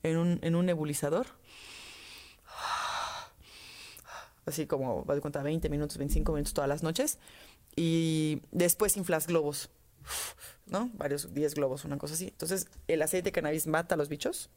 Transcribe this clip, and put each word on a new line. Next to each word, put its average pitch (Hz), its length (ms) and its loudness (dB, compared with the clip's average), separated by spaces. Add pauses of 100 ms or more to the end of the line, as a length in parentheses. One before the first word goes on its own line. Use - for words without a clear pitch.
en 160 160 2
un, 175 240 4
en 165 140 2
un 180 100 4
nebulizador. 156 600 0 (3250)
Así 151 220 -4
como, 127 420 0
haz 143 60 2
de 147 60 0
cuenta, 143 220 -4
veinte 156 280 0
minutos, 147 260 -2
veinticinco 151 360 2
minutos 147 200 0
todas 139 160 0
las 147 140 0
noches. 170 360 0 (580)
Y 160 760 2
después 180 460 4
inflas 170 300 0
globos, 151 440 0 (960)
¿no? 240 280 0
Varios, 143 380 -2
diez 147 220 2
globos, 139 300 2
una 143 120 -2
cosa 147 180 -4
así. 175 120 -2
Entonces, 185 420 -2 (200)
el 160 120 4
aceite 175 280 2
de 180 40 0
cannabis 156 340 0
mata 160 280 2
a 156 40 2
los 147 100 0
bichos. 196 480 -4